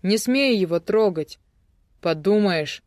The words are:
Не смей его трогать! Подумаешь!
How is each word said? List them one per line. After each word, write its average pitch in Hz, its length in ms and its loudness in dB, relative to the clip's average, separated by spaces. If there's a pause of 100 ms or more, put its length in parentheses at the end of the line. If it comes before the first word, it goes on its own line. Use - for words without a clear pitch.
Не 196 160 0
смей 254 400 0
его 170 220 0
трогать! 196 600 -2 (600)
Подумаешь! 170 840 0